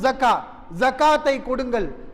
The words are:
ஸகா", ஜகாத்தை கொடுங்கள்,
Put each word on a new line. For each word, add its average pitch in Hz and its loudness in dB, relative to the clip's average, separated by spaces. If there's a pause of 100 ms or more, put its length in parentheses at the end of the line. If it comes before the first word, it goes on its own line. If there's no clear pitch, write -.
ஸகா", 262 2 (480)
ஜகாத்தை 277 2 (140)
கொடுங்கள், 247 -2 (260)